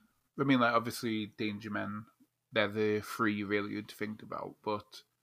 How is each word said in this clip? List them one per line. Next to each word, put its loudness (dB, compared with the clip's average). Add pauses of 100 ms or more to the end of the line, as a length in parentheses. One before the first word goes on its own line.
(400)
I 2
mean, 6
like, 6
obviously, 0
danger -4
men, -6 (480)
they're 4
the 2
three 0
you -2
really 0
would -6
think -8
about, -8
but -6 (200)